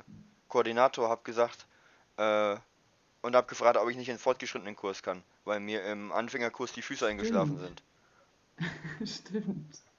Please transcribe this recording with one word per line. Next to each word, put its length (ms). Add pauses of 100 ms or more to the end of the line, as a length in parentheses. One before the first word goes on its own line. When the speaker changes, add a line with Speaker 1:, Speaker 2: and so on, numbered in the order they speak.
(480)
Speaker 1:
Koordinator, 600
hab 160
gesagt, 420 (500)
äh, 380 (680)
und 120
hab 140
gefragt, 280
ob 120
ich 80
nicht 120
in 80
den 40
fortgeschrittenen 560
Kurs 260
kann, 200 (220)
weil 140
mir 260
im 280
Anfängerkurs 600
die 100
Füße 240
eingeschlafen 520
Speaker 2:
Stimmt. 240 (1160)
Speaker 1:
sind. 80
Speaker 2:
<laughs> 0
Stimmt. 720 (200)